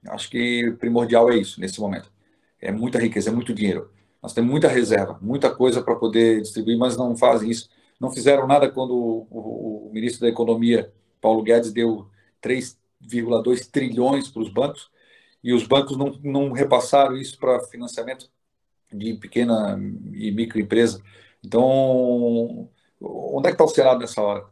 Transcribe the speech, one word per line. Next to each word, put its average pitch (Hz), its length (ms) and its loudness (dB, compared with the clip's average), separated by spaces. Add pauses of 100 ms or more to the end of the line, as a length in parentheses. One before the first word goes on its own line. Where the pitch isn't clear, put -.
Acho - 220 -10
que 120 500 -2
primordial 117 520 4
é 117 60 4
isso - 220 -4
nesse 95 200 -10
momento. 95 320 -6 (500)
É - 100 -6
muita 120 280 -2
riqueza, 110 300 -2
é 107 40 -2
muito 117 200 -4
dinheiro. 98 380 -2 (300)
Nós - 120 -14
temos 120 160 2
muita 151 180 4
reserva, 101 540 2
muita 135 320 0
coisa 120 300 2
pra 120 120 0
poder 113 460 2
distribuir, 113 380 -4
mas 120 180 0
não 123 180 -2
fazem 117 340 2
isso. 117 200 -8 (300)
Não 127 120 -6
fizeram 131 360 2
nada 139 240 4
quando 127 240 -4
o, 113 340 -4
o, 107 600 -12
o - 40 -18
ministro 113 280 -6
da 120 80 4
Economia, 117 600 0 (300)
Paulo 110 220 2
Guedes, 113 280 2
deu 110 360 -2 (340)
três 127 360 -6 (220)
vírgula 117 440 -2
dois 123 240 0
trilhões 131 600 -2
pros 107 220 -8
bancos, 120 400 -4 (540)
e 123 100 0
os 113 140 2
bancos 139 280 2
não, 139 280 -4
não 139 280 -2
repassaram 131 640 2
isso 131 220 -12
pra 127 280 0
financiamento 120 640 -12 (640)
de 110 240 -8
pequena 107 640 -2 (360)
e 107 180 -6
microempresa. 110 720 0 (400)
Então, 123 1300 0 (300)
onde - 500 -4
é - 20 0
que 175 60 -6
tá 160 60 8
o 156 60 6
Senado 131 300 4
nessa 117 220 -6
hora? 101 300 -2